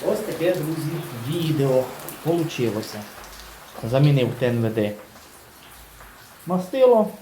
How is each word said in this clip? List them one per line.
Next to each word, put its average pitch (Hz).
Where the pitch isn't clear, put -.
Ось 208
таке, 175
друзі, 151
відео 139
получилося. 117
Замінив 135
Т 127
Н 117
В 107
Д 107
мастило. 214